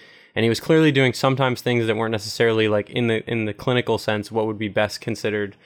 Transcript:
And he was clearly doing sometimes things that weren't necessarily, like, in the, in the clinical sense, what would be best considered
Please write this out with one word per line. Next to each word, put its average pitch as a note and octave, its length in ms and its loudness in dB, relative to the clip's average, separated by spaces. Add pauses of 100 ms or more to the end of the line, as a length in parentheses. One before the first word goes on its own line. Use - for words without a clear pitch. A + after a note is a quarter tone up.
(340)
And A2 100 0
he A#2 40 4
was A2+ 120 0
clearly D#3+ 320 4
doing C3 200 2
sometimes C3 480 0
things A#2+ 260 0
that A2 100 0
weren't A2+ 160 -2
necessarily, A2 560 0
like, G#2 200 0
in A#2+ 200 0
the, A2 220 -2
in A2+ 140 -2
the G#2 100 -4
clinical B2 440 0
sense, G#2 340 -4
what A2 140 0
would G#2+ 120 -4
be G#2+ 100 -4
best G#2 340 -2
considered G#2 520 -4 (120)